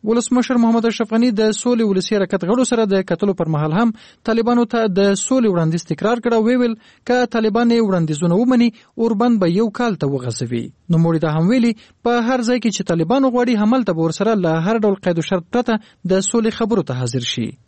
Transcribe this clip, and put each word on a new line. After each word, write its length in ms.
ولسمشر 540
محمد 260
اشرف 240
غني 240
د 180
سولې 320
ولسي 300
حرکت 320
غړو 180
سره 240
د 160
کتلو 320
پر 140
مهال 240
هم 80
طالبانو 460
ته 100
د 260
سولې 260
وړاندیز 400
تکرار 320
کړ 160
او 80
ویې 160
ویل، 180
که 240
طالبان 420
یې 60
وړاندیزونه 580
ومني، 300
اوربند 500
به 140
یو 100
کال 180
ته 140
وغځوي. 500
نوموړي 320
دا 80
هم 160
ویلي، 220
په 200
هر 240
ځای 120
کې 160
چې 140
طالبان 340
وغواړي، 380
هملته 340
به 80
ورسره 380
له 100
هر 180
ډول 220
قید 160
و 60
شرط 280
پرته 220
د 160
سولې 320
خبرو 300
ته 100
حاضر 320
شي. 160